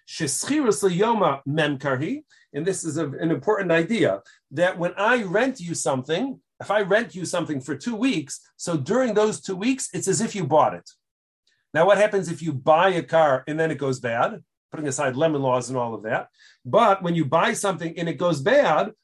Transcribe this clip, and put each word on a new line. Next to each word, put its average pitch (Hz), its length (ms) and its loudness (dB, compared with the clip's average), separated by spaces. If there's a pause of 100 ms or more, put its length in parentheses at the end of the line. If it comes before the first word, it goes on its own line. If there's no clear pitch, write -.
Sheschirus 220 760 0
liyoma 185 640 2
memkarhi, 147 760 -2 (300)
and 143 100 -6
this 185 220 -4
is 151 120 -4
a, 156 120 -2
an 160 220 -2
important 185 400 0
idea 165 500 2 (300)
that 175 260 0
when 175 200 -2
I 226 260 2
rent 220 360 0
you 170 140 -8
something, 160 640 -2 (200)
if - 100 -8
I 208 120 2
rent 202 340 0
you 180 100 -8
something 156 340 -4
for 143 160 -8
two 226 200 -6
weeks, 196 440 -2 (160)
so 170 220 -4
during 214 380 0
those 214 260 2
two 190 140 -6
weeks, 247 380 -2
it's 180 140 -4
as 190 140 0
if 220 140 -2
you 190 80 -4
bought 131 320 2
it. - 120 -16 (840)
Now, 160 120 4
what 196 120 6
happens 196 340 2
if 160 100 -8
you 160 120 -4
buy 156 360 4
a 170 140 0
car 151 440 4
and 151 120 -4
then 160 100 0
it 147 80 -4
goes 135 220 -2
bad? 135 420 -2 (300)
Putting 156 160 -6
aside 131 280 -2
lemon 151 280 0
laws 127 260 0
and 131 80 -4
all 117 160 -4
of 101 100 -10
that. 117 260 -4 (360)
But 190 380 4
when 170 100 -2
you 160 120 0
buy 170 280 2
something 175 460 -4
and 165 100 -4
it 147 80 -6
goes 165 240 0
bad, 202 520 4 (100)